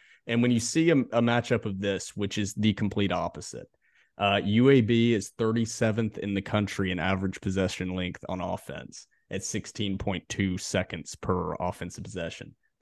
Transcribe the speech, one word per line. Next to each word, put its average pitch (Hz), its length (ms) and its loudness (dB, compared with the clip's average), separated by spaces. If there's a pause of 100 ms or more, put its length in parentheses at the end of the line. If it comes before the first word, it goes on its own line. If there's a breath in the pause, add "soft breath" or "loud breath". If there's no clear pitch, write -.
(260 soft breath)
And 117 160 2
when 123 80 4
you 117 100 4
see 165 300 2
a, 156 60 6
a 117 260 2
matchup 117 420 2
of 98 160 -4
this, 98 340 -2
which 101 220 -4
is 101 160 -2
the 104 220 4
complete 101 360 0
opposite, - 560 -6 (520)
uh, 101 260 2
U 113 240 6
A 135 140 8
B 117 320 4
is 98 240 -2
thirty-seventh 113 800 0
in 101 160 -4
the 95 80 0
country 101 480 0
in 90 80 -2
average 95 420 0
possession 92 540 -2
length 90 340 -6
on 92 140 -6
offense 90 640 -10 (240)
at - 140 -6
sixteen 98 520 -4
point 95 320 -4
two 92 300 0
seconds - 580 -4
per 85 380 -2
offensive - 500 -6
possession. 92 500 -10 (280)